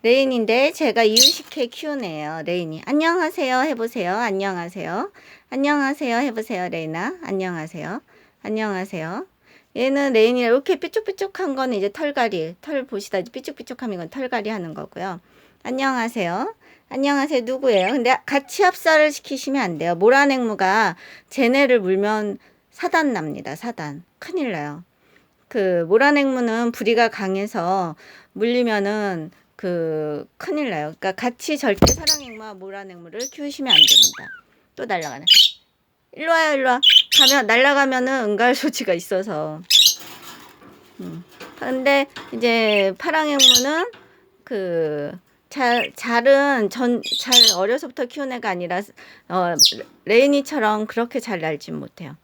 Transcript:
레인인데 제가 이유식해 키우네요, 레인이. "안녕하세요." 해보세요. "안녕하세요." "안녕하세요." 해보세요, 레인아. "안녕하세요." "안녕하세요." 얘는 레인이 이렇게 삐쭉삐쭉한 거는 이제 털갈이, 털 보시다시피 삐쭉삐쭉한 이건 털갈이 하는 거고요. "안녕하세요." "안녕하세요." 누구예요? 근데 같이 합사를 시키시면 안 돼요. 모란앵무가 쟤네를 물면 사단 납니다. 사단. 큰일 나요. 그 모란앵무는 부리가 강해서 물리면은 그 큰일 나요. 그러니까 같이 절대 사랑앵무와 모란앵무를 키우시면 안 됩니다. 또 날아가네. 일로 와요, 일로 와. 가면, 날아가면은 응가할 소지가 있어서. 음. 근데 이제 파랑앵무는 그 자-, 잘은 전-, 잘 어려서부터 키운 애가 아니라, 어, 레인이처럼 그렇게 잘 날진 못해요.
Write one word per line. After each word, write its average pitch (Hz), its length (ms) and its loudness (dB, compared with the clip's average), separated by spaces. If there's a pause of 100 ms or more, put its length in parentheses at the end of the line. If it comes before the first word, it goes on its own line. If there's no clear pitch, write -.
레인인데 254 680 4
제가 233 320 0
이유식해 - 640 4
키우네요, 165 800 -8
레인이. 170 420 -6
"안녕하세요." 311 760 0
해보세요. 233 520 -2
"안녕하세요." 190 960 -4 (400)
"안녕하세요." 277 680 0
해보세요, 220 500 -4
레인아. 165 560 -6
"안녕하세요." 175 760 -6 (440)
"안녕하세요." 202 840 -6 (480)
얘는 269 380 0
레인이 233 280 6
이렇게 262 360 2
삐쭉삐쭉한 381 800 -4
거는 254 200 -2
이제 202 160 -2
털갈이, 226 680 -2
털 277 260 -6
보시다시피 202 460 -6
삐쭉삐쭉한 262 600 -10
이건 170 160 -8
털갈이 247 420 -6
하는 175 220 -8
거고요. 175 480 -10 (440)
"안녕하세요." 240 920 -2 (340)
"안녕하세요." 277 520 0
누구예요? 233 480 2
근데 254 360 2
같이 277 380 -2
합사를 320 480 4
시키시면 277 500 -4
안 175 180 -2
돼요. 170 180 0
모란앵무가 220 1000 4 (340)
쟤네를 247 520 4
물면 202 580 0 (320)
사단 320 420 0
납니다. 156 440 -6
사단. 165 480 -10 (160)
큰일 311 320 -6
나요. 147 320 -8 (640)
그 175 400 0
모란앵무는 240 840 2
부리가 233 360 2
강해서 190 880 -4 (360)
물리면은 208 1000 -2 (260)
그 156 800 -4
큰일 294 340 -4
나요. 156 280 -6
그러니까 - 140 -4
같이 247 460 -4
절대 - 340 4
사랑앵무와 233 640 -4
모란앵무를 190 640 -14 (140)
키우시면 285 400 -6
안 - 40 2
됩니다. - 580 2 (420)
또 - 80 -8
날아가네. 160 400 -6 (880)
일로 320 180 -6
와요, 320 240 4
일로 262 140 2
와. 247 120 2 (380)
가면, 269 280 4
날아가면은 262 760 2
응가할 214 300 2
소지가 262 380 -2
있어서. 170 720 -4 (1400)
음. 175 240 -12 (340)
근데 269 480 0 (260)
이제 220 640 2
파랑앵무는 294 920 2 (540)
그 165 680 -4 (360)
자-, 240 340 0 (140)
잘은 254 720 4
전-, 240 340 -2 (180)
잘 254 140 0 (220)
어려서부터 247 480 -2
키운 269 280 -8
애가 233 180 -6
아니라, 175 320 -4 (460)
어, 175 260 0 (500)
레인이처럼 233 840 2
그렇게 240 340 -4
잘 196 200 -6
날진 156 360 -6
못해요. 147 480 -14